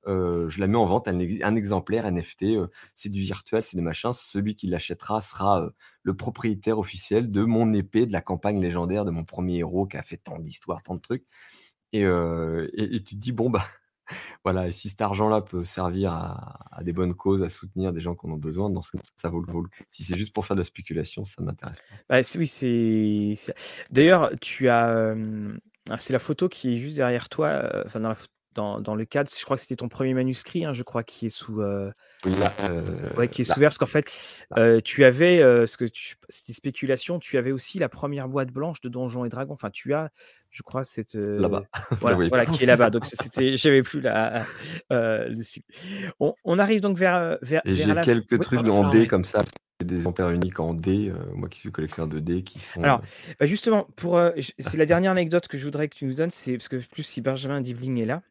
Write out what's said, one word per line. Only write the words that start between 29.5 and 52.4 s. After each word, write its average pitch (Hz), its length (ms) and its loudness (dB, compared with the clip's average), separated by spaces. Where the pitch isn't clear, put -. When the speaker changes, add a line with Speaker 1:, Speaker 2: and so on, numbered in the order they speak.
Speaker 2:
que - 40 -8
c'était - 140 -6
ton 120 140 -6
premier 131 240 -2
manuscrit, 127 520 -2
hein, 143 80 -4
je 120 100 -6
crois, 117 200 -4
qui - 220 -10
est 110 40 -2
sous, 107 320 -8
heu, 101 280 -2
Speaker 1:
Oui, 92 100 2
là, 101 240 0
heu, 87 240 -2
Speaker 2:
ouais, 120 120 2
qui - 120 -4
est 117 40 0
Speaker 1:
là. - 0 -
Speaker 2:
sous - 140 2
verre, 147 100 8
parce - 80 -2
qu'en 139 80 2
fait, - 260 0
Speaker 1:
Là. - 60 0
Speaker 2:
heu, 113 240 8
tu - 240 4
avais, 165 360 8
heu, 120 260 10
ce - 100 -10
que 120 80 -2
tu, - 300 -10
c'était - 240 -14
spéculation, 139 640 -2
tu - 180 -4
avais 127 140 0
aussi 135 280 -6
la 139 100 0
première 139 400 -6
boîte 131 220 -2
blanche 143 300 -6
de 127 80 -8
Donjons 123 360 -4
et 117 40 -4
Dragons. 135 240 -8
Enfin, 113 180 -8
tu - 220 -4
as, 156 160 -2
je - 140 -20
crois, 131 200 -6
cette, - 320 -10
heu, 104 220 -2
Speaker 1:
Là-bas. 98 360 0
<laughs> - 280 -4
Vous 120 60 2
la 117 80 6
Speaker 2:
voilà, - 0 -
Speaker 1:
voyez 87 160 4
Speaker 2:
voilà, 123 140 6
Speaker 1:
pas. - 0 -
Speaker 2:
qui 147 180 0
est - 20 6
là-bas. 120 240 8
Donc, 113 160 0
Speaker 3:
<laughs> - 80 -10
Speaker 2:
c'était, 131 440 0
j'avais 135 260 8
plus 143 180 -6
la, 110 440 0
heu, 113 380 0
le 113 140 -6
su-, - 200 -12
on, 147 240 2
on 175 160 2
arrive 208 220 4
donc 196 160 0
vers, 180 200 4
heu, 165 240 0
vers, 147 220 0
Speaker 1:
Et 95 100 0
Speaker 2:
vers - 20 4
Speaker 1:
j'ai 156 200 4
Speaker 2:
la 170 100 2
f-, 117 160 6
Speaker 1:
quelques 113 180 2
Speaker 2:
ouais. - 60 0
Speaker 1:
trucs 120 180 0
Speaker 3:
Ouais, 110 60 4
Speaker 1:
en 101 140 6
Speaker 3:
enfin, - 20 6
Speaker 1:
D 110 220 6
Speaker 3:
ouais. - 0 -
Speaker 1:
comme 95 160 2
ça, 104 160 0
parce 104 120 0
que - 60 -16
c'est 87 60 -4
des 92 100 -2
exemplaires 87 320 0
uniques 90 300 0
en 82 140 -2
D, 95 360 0
heu, 90 240 -8
moi 90 160 -6
qui - 100 -18
suis - 120 -10
collectionneur 80 380 -6
de 76 100 -4
D, 87 240 -2